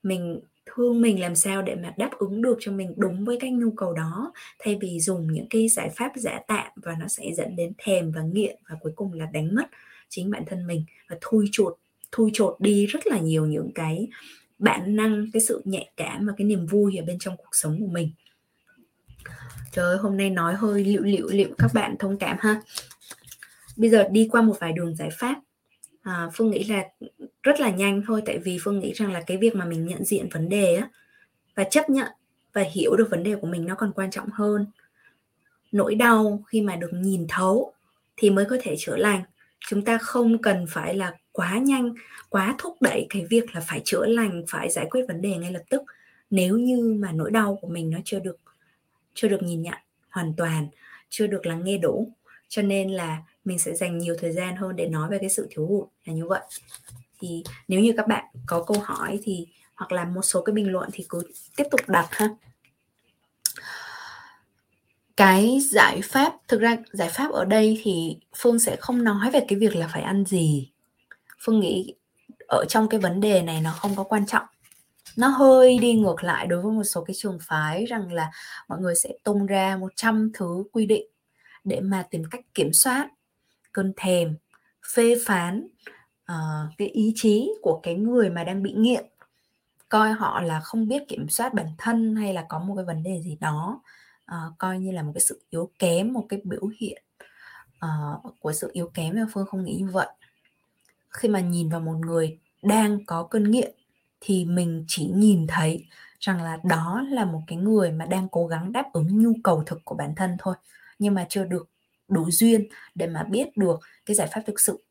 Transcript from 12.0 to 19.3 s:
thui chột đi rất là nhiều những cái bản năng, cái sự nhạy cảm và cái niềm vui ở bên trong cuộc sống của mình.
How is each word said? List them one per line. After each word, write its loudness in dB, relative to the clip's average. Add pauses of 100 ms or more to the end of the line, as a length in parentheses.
thui 2
chột 0
đi 4
rất -4
là 0
nhiều 2
những -2
cái -4 (520)
bản 2
năng, 0
cái 2
sự -2
nhạy -6
cảm -4
và -4
cái 0
niềm 2
vui 2
ở -6
bên -4
trong -8
cuộc -20
sống -2
của -4
mình. -2 (1600)